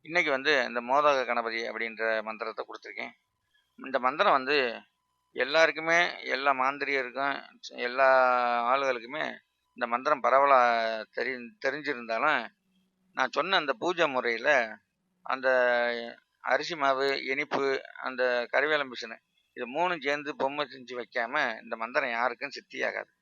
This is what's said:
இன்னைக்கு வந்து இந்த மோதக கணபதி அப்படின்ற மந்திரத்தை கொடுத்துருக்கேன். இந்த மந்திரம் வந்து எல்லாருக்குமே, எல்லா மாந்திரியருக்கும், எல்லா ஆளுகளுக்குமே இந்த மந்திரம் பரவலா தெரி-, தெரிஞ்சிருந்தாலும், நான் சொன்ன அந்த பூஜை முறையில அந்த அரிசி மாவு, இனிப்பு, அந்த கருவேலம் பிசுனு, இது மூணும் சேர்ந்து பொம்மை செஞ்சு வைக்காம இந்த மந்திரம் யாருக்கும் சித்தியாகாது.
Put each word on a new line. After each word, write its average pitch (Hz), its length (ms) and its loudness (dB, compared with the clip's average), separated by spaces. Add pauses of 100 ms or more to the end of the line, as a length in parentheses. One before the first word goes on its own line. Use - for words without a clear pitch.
இன்னைக்கு 160 300 0
வந்து 135 340 2
இந்த 120 160 -4
மோதக 135 460 2
கணபதி 117 420 -2
அப்படின்ற 110 540 -4
மந்திரத்தை 110 460 -8
கொடுத்துருக்கேன். 107 420 -14 (760)
இந்த 135 140 -4
மந்திரம் 151 340 2
வந்து 131 480 0 (520)
எல்லாருக்குமே, 160 920 2
எல்லா 131 280 0
மாந்திரியருக்கும், 135 960 -2 (280)
எல்லா 127 320 2 (680)
ஆளுகளுக்குமே 135 500 -2 (480)
இந்த 120 140 -4
மந்திரம் 127 360 2
பரவலா 135 380 6 (560)
தெரி-, 123 340 -6 (160)
தெரிஞ்சிருந்தாலும், 131 840 -2 (640)
நான் 127 180 -2
சொன்ன 175 260 0
அந்த 151 160 2
பூஜை 165 360 0
முறையில 120 680 0 (440)
அந்த 131 260 -2 (920)
அரிசி 151 360 -2
மாவு, 139 480 0
இனிப்பு, 135 580 -2 (200)
அந்த 127 500 0
கருவேலம் 139 380 2
பிசுனு, 113 280 -12 (340)
இது 123 200 -8
மூணும் 170 300 -2
சேர்ந்து 143 340 -4
பொம்மை 139 340 -2
செஞ்சு 127 220 -16
வைக்காம 120 720 -4
இந்த 117 140 -8
மந்திரம் 123 340 -4
யாருக்கும் 120 400 -2
சித்தியாகாது. 113 600 -8 (120)